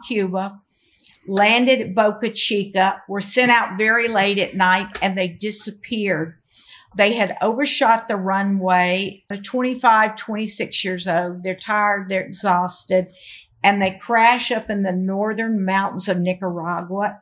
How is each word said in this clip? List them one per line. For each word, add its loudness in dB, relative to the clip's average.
Cuba, -4
landed 4
at -8
Boca 0
Chica, 0
were -6
sent 2
out 2
very 2
late 2
at -2
night, 2
and 0
they -2
disappeared. -4
They 4
had -2
overshot 2
the -2
runway. 0
They're -10
twenty-five, 2
twenty-six -6
years -6
old. -2
They're -4
tired. -2
They're -2
exhausted. 0
And 4
they -2
crash 4
up -4
in -2
the 0
northern -2
mountains 0
of 0
Nicaragua -4